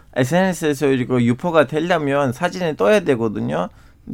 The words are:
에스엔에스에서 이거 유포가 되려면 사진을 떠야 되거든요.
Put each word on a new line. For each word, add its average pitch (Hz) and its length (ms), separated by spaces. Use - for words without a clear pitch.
에스엔에스에서 151 760
이거 127 320
유포가 143 440
되려면 147 680
사진을 175 420
떠야 208 240
되거든요. 127 720